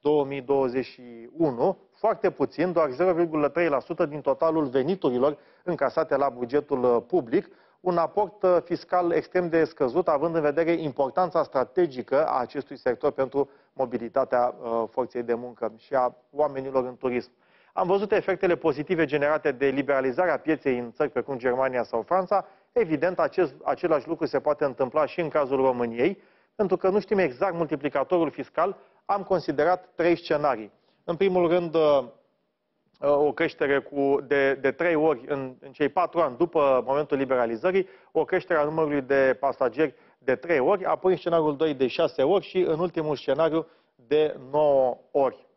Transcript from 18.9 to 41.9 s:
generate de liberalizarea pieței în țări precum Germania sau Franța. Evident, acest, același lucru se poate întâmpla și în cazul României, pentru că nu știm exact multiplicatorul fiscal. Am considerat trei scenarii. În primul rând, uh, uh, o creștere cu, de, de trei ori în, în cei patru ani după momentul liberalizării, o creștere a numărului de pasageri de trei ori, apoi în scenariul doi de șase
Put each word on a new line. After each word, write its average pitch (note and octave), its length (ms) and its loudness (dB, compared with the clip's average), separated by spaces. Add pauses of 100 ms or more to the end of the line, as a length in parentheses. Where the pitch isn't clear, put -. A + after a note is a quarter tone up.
generate D3 460 0
de C3 160 0
liberalizarea C3+ 720 0
pieței C#3+ 400 -2
în A#2+ 140 -8
țări D3 180 -2
precum - 280 -4
Germania B2+ 460 0
sau A2+ 180 -4
Franța. F#3 440 0 (260)
Evident, E3+ 480 0
acest, D3+ 340 0 (100)
același D3 440 0
lucru D#3+ 180 -4
se C#3 140 -2
poate D3+ 260 0
întâmpla C3+ 400 -2
și - 140 -8
în D#3+ 100 -2
cazul C#3 280 0
României, B2 640 0 (340)
pentru F#3 220 0
că F#3+ 120 0
nu G3+ 100 2
știm G3+ 180 -2
exact E3+ 360 0
multiplicatorul D3 760 -2
fiscal. D#3+ 480 -4 (280)
Am G3 180 -2
considerat E3 720 0
trei E3+ 220 2
scenarii. C3+ 540 -2 (320)
În D3 120 -4
primul F#3 320 2
rând, E3+ 280 0
uh, D3 280 4 (960)
uh, C#3+ 100 -2
o C#3+ 220 2
creștere C#3 480 0
cu, C#3 380 0 (100)
de, C#3 260 2
de C3 180 0
trei E3+ 240 0
ori D3 320 0
în, C3 320 -6
în C#3 120 -20
cei C#3+ 180 0
patru E3+ 300 -2
ani C3 180 0
după C#3 480 2
momentul C#3+ 320 0
liberalizării, C3 680 0 (240)
o D#3+ 120 0
creștere F3 360 0
a D3 40 2
numărului D3+ 380 0
de C3 380 2
pasageri C3+ 560 0 (220)
de B2+ 180 -2
trei E3 240 -2
ori, F3+ 260 2
apoi D#3+ 260 0
în E3+ 60 2
scenariul D#3+ 380 0
doi D3+ 180 0
de C3 140 0
șase C#3+ 360 0